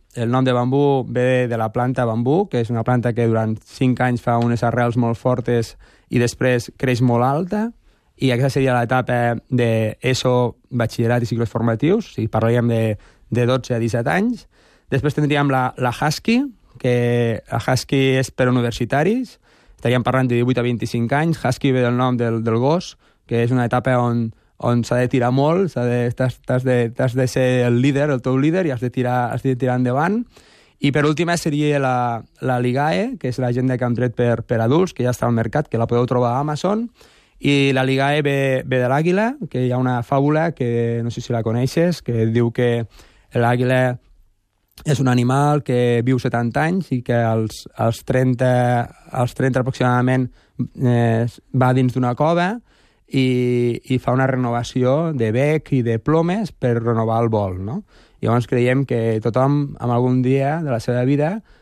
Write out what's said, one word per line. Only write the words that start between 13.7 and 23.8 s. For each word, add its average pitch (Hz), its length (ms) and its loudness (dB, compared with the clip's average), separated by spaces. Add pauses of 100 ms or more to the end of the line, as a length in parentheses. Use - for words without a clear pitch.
a 117 80 -2
disset 117 300 -2
anys. 208 340 -2 (460)
Després 135 260 0
tindríem 143 320 0
la, 131 300 0
la 120 160 -2
Husky, 220 480 0 (400)
que 120 640 0
la 117 160 -4
Husky 135 400 0 (160)
és 131 120 -2
per 127 200 0
universitaris, 135 880 -2 (400)
estaríem 123 260 0
parlant 131 240 0
de 120 80 0
divuit 120 220 2
a 120 80 0
vint-i-cinc 117 500 -2
anys. 160 240 0
Husky 131 320 0
ve 127 140 2
del 120 100 0
nom 127 220 0
del, 113 260 -2
del 113 160 0
gos, 151 360 0 (340)
que 117 140 0
és 123 100 0
una 123 100 2
etapa 123 380 0